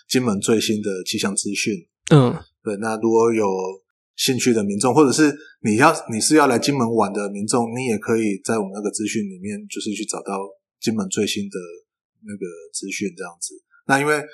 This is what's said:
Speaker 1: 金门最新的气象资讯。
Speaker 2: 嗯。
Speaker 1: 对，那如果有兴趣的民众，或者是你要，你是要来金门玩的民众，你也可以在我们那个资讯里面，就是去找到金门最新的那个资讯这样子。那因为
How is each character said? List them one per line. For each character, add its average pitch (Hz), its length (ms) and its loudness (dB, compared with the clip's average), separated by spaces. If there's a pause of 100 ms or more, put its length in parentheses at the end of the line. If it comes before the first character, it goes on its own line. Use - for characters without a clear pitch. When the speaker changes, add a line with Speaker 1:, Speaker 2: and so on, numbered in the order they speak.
Speaker 1:
金 127 140 2
门 107 180 0
最 110 200 2
新 107 220 -2
的 95 240 -6
气 - 100 -4
象 104 180 -2
资 104 200 -4
讯。 107 200 -2 (360)
Speaker 2:
嗯。 123 260 8 (260)
Speaker 1:
对， 104 140 -6
那 110 240 -4
如 113 80 2
果 113 240 4
有 107 140 2 (680)
兴 131 200 0
趣 120 160 2
的 110 100 2
民 101 160 -2
众， 120 160 2
或 147 120 8
者 123 60 4
是 151 220 4 (280)
你 107 140 2
要， 151 180 6 (160)
你 110 100 -4
是 147 140 2
要 151 120 8
来 123 120 2
金 143 180 0
门 117 180 0
玩 104 160 2
的 101 200 -4
民 101 160 -6
众， 117 280 0
你 131 120 -4
也 113 100 0
可 113 220 0
以 104 260 0
在 113 140 0
我 104 60 -2
们 95 100 -8
那 104 80 -8
个 101 80 -2
资 107 160 -4
讯 107 160 -4
里 95 160 -8
面， 104 280 -10
就 101 140 -10
是 107 120 -6
去 104 120 -8
找 - 140 -6
到 98 200 -6 (400)
金 110 160 -2
门 101 140 -2
最 104 180 0
新 101 180 -4
的 98 120 -12 (680)
那 104 80 -12
个 98 100 -10 (300)
资 98 160 -10
讯 98 260 -6
这 92 80 -12
样 87 160 -14
子。 - 140 -12 (320)
那 139 120 2
因 143 80 -2
为 151 160 2 (120)